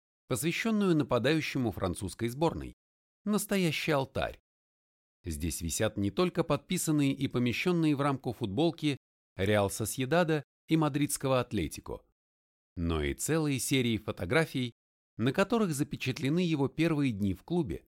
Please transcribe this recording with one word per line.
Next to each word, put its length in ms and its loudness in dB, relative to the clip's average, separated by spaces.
посвященную 680 2
нападающему 760 2
французской 560 -4
сборной. 480 -2
Настоящий 680 0
алтарь. 460 -2
Здесь 380 -4
висят 360 -2
не 140 0
только 320 0
подписанные 720 0
и 140 -2
помещенные 680 2
в 60 0
рамку 320 -2
футболки 640 -2
Реал 360 2
Сосьедада 720 0
и 100 4
мадридского 640 2
Атлетико, 640 -4
но 260 0
и 140 0
целые 420 0
серии 400 0
фотографий, 800 -2
на 160 0
которых 400 2
запечатлены 680 -2
его 260 0
первые 440 0
дни 220 0
в 100 -12
клубе. 500 -4